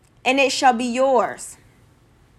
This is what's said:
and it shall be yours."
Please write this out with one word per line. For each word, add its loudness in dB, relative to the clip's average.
and 0
it 2
shall 4
be -4
yours." -2